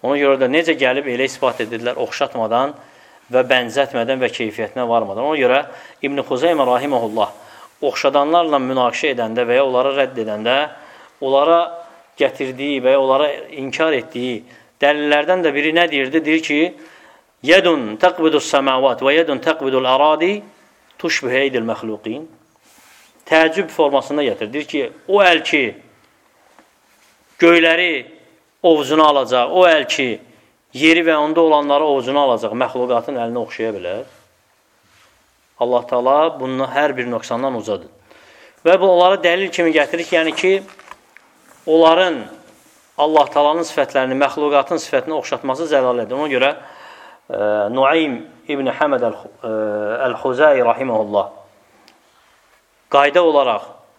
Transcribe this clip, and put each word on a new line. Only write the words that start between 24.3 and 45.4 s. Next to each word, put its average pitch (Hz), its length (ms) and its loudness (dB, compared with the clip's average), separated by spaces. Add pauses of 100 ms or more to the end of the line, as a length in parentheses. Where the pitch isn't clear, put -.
Deyir 147 140 -6
ki, 139 240 -6 (160)
o 202 140 4
əl 175 220 4
ki, 131 320 -2 (1600)
göyləri 170 680 4 (580)
ovcuna 156 400 4
alacaq, 127 480 2
o 185 140 6
əl 156 220 4
ki, 123 320 -4 (540)
yeri 160 280 4
və 165 140 2
onda 156 260 0
olanları 147 420 2
ovcuna 139 360 0
alacaq, 117 320 0
məxluqatın 123 640 -4
əlinə 117 220 -6
oxşaya 113 400 -6
bilər. 92 260 -8 (1600)
Allah 120 280 -2
Taala 143 520 0
bunu 131 260 -4
hər 139 320 -2
bir 127 80 -4
nöqsandan 123 500 -6
ucadır. 104 340 -8 (760)
Və 180 140 6
bu 190 100 4
onlara 180 260 6
dəlil 180 360 0
kimi 170 200 0
gətirir 156 340 0
ki, 175 100 -4
yəni 160 200 0
ki, 190 280 0 (1000)
onların 165 600 4 (720)
Allah 151 360 2
Taalanın 151 320 2
sifətlərini, 131 540 -2
məxluqatın 147 640 -2
sifətinə 143 360 -4
oxşatması 139 540 -6